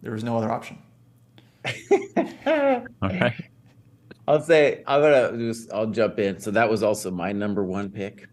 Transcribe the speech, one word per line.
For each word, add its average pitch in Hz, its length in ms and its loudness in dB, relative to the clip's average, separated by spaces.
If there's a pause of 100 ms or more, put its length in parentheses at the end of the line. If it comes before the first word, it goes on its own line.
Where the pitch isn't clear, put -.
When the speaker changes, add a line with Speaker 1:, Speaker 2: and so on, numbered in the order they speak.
Speaker 1:
There 117 100 -10
was 110 120 -8
no 117 140 -2
other 113 140 -2
option. - 260 -8 (840)
Speaker 2:
<laughs> - 800 -2
Speaker 3:
All 277 380 2 (180)
right. 107 320 0 (960)
Speaker 2:
I'll 151 120 4
say, 151 440 4
I'm 139 160 2
gonna 131 360 4
just, 117 340 -6
I'll 107 160 -2
jump 107 320 0
in. 98 200 0
So 107 120 -8
that 110 180 2
was 107 140 0
also 104 260 0
my 90 220 -4
number 101 320 -2
one 95 260 -6
pick. 104 440 -12